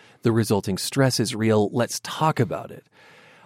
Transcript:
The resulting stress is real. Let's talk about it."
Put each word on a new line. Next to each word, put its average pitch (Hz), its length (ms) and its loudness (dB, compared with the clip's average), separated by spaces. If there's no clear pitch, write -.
The 117 80 4
resulting 104 480 0
stress 131 400 0
is 110 160 -2
real. 107 360 2
Let's 117 280 -2
talk - 400 -2
about - 320 -2
it." - 160 -18